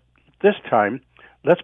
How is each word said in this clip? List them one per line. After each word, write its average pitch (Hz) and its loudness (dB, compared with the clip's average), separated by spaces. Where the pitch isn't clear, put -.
this 202 0
time, 113 0
let's 170 2